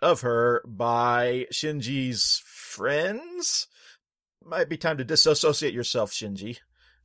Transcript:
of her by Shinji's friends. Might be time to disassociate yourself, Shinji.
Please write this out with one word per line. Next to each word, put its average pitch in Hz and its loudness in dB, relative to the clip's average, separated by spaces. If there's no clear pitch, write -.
of 160 4
her 120 4
by 120 2
Shinji's 131 -2
friends. 202 -2
Might 165 -2
be 165 -6
time 160 -2
to 131 -4
disassociate 151 2
yourself, 117 -2
Shinji. 104 -8